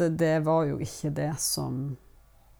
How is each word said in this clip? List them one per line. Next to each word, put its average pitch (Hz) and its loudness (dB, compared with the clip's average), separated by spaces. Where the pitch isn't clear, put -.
det 160 4
var 160 4
jo 139 -2
ikke 147 -4
det 147 -2
som, 131 -2